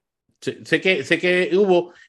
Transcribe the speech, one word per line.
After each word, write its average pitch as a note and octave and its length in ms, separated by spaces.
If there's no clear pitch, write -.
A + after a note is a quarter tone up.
sé, - 240
sé D#3 160
que, F3+ 220
sé E3 160
que F3+ 340
hubo F3+ 400